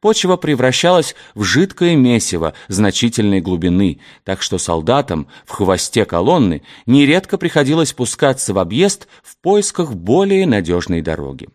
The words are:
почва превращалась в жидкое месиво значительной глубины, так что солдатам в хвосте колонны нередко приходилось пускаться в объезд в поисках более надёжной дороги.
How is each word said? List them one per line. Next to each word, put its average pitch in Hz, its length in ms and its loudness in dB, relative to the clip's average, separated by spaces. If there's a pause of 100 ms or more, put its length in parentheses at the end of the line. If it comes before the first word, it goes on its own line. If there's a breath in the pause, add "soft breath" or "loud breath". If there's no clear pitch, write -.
почва 190 360 2
превращалась 151 800 0 (180 loud breath)
в 104 80 -4
жидкое 170 540 2
месиво 107 580 2 (140 loud breath)
значительной 101 720 0
глубины, 90 600 0 (240 loud breath)
так 95 180 -6
что - 160 -6
солдатам 85 680 -2 (180 loud breath)
в - 80 -20
хвосте 95 520 0
колонны 92 580 0 (240 loud breath)
нередко 143 500 2
приходилось 156 560 0
пускаться 127 640 -2
в 95 40 2
объезд 113 500 -2 (160 soft breath)
в - 140 -20
поисках 180 560 -2
более 185 520 2
надёжной 87 540 -2
дороги. 73 540 -8